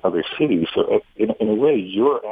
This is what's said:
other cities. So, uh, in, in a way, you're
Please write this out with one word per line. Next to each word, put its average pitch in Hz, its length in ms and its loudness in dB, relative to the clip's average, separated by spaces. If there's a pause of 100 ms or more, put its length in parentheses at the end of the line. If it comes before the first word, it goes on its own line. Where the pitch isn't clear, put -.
other 87 180 0 (160)
cities. 95 360 0
So, - 80 2
uh, - 160 2 (180)
in, 110 140 0 (100)
in 110 80 0
a 107 60 0
way, 143 200 4
you're 110 460 0 (120)